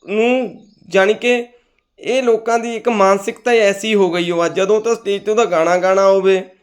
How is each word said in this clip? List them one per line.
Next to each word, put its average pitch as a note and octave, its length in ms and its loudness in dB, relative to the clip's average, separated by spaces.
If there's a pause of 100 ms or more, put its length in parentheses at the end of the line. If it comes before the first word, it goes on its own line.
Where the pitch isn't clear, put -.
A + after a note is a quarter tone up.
ਨੂੰ A3+ 520 -2 (280)
ਜਾਣੀ F#3+ 260 2
ਕਿ A#3+ 320 -2 (520)
ਇਹ B3+ 240 -2
ਲੋਕਾਂ A#3 360 0
ਦੀ A#3 180 -6
ਇੱਕ A3 120 -4
ਮਾਨਸਿਕਤਾ G3+ 640 0
ਐਸੀ G#3+ 440 0
ਹੋ G3 160 2
ਗਈ F3 200 -4
ਉਹ E3+ 120 -2
ਆ, E3+ 60 0
ਜਦੋਂ F#3+ 320 0
ਤਾਂ A3+ 140 -2
ਸਟੇਜ G3+ 280 -6
'ਤੇ G#3+ 80 -6
ਉਹਦਾ A3 140 2
ਗਾਣਾ E3+ 320 0
ਗਾਣਾ F#3+ 300 2
ਹੋਵੇ F#3+ 360 2 (200)